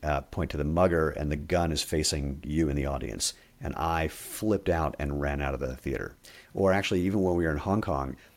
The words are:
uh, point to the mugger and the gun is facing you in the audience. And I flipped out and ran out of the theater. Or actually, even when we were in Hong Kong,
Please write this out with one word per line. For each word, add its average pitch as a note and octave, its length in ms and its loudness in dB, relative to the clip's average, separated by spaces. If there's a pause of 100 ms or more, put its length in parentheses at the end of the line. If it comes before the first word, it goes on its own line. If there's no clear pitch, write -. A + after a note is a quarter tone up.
uh, D2 200 0
point - 300 -4
to - 40 -6
the D2 80 0
mugger E2 460 4
and D2 200 -4
the D2 60 0
gun E2 340 0
is D2+ 120 -2
facing C#2+ 640 -2
you D2+ 240 2
in C#2+ 80 0
the C#2 100 0
audience. B1+ 480 -4 (260)
And - 160 -6
I E2 320 0
flipped - 600 -2
out D#2+ 300 2
and C#2+ 220 -2
ran C#2+ 200 0
out C#2 140 -2
of B1+ 60 -4
the B1+ 160 -4
theater. B1+ 400 -6 (360)
Or F#2+ 200 4
actually, G2 300 2
even G2 200 2
when F2+ 140 2
we F2 80 2
were D#2+ 80 2
in D2 60 0
Hong G2 220 0
Kong, C#2 360 -2 (200)